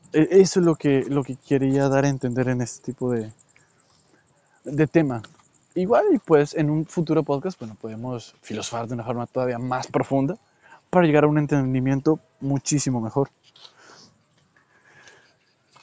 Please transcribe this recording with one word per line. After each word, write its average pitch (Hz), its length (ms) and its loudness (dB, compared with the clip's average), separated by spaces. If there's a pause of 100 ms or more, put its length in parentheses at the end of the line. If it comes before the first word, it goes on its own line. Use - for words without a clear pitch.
(120)
E-, 151 180 2
eso 190 300 4
es 170 60 2
lo 160 100 2
que, 139 320 0
lo 139 160 -2
que 127 120 -10
quería 139 520 0
dar 139 160 2
a 143 40 2
entender 127 400 -2
en 123 140 -2
este - 300 -10
tipo 127 180 -4
de, 110 220 -4 (1300)
de 143 220 0
tema. 135 360 0 (520)
Igual, 202 380 2
y 269 60 2
pues, 147 360 2
en 151 160 0
un 156 160 -2
futuro 156 360 -2
podcast, 143 360 -6
bueno, 110 220 -14
podemos 113 600 -10
filosofar 113 440 -8
de 120 80 -8
una 117 100 -8
forma 120 220 -6
todavía 127 320 -4
más 127 280 -6
profunda 135 500 -2 (540)
para 175 160 4
llegar 151 180 6
a 151 40 4
un 151 100 2
entendimiento 135 840 0 (200)
muchísimo 139 600 -2
mejor. 117 300 -2 (2500)